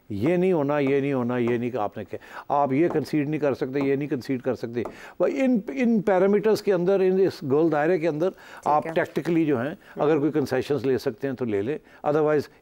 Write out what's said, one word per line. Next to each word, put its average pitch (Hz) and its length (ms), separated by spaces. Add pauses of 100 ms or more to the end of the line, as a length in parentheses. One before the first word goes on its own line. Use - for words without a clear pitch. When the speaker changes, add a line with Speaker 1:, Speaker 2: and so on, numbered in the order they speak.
(100)
Speaker 1:
"ये 117 260
नहीं 185 160
होना, 147 260
ये 139 220
नहीं 139 120
होना, 127 260
ये 120 200
नहीं 120 120
कि 120 80
आपने 104 260
कहा, - 580
आप 139 100
ये 160 160
कंसीड 147 400
नहीं 151 120
कर 143 140
सकते, 135 260
ये 139 160
नहीं 143 120
कंसीड 131 340
कर 127 120
सकते।" 117 280 (380)
भाई, 180 100
इन, 254 320 (100)
इन 240 280
पैरामीटर्स 202 600
के 202 120
अंदर, 185 300
इन, 190 180
इस 185 240
गोल 151 260
दायरे 156 280
के 156 80
अंदर 160 240
Speaker 2:
ठीक - 380
Speaker 1:
आप 151 180
Speaker 2:
है। 160 60
Speaker 1:
टैक्टिकली 160 540
जो 143 120
हैं, 135 140
Speaker 2:
हम्म। - 300
Speaker 1:
अगर 151 160
कोई 147 120
कंसेशंस 131 540
ले 127 140
सकते 131 280
हैं 135 100
तो 127 80
ले 101 180
लें, 135 180 (260)
otherwise 151 440 (120)